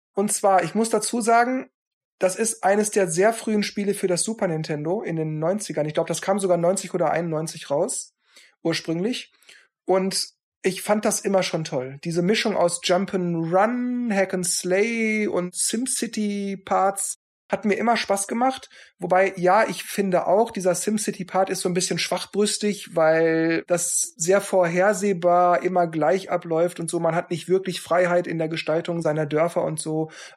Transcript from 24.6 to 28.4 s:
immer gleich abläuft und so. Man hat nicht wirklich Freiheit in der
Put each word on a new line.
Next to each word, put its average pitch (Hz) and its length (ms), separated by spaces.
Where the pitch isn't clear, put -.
immer 180 240
gleich 160 420
abläuft 175 500
und 165 120
so. 170 80
Man 165 160
hat 175 160
nicht 165 180
wirklich 190 320
Freiheit 175 460
in 165 100
der 160 100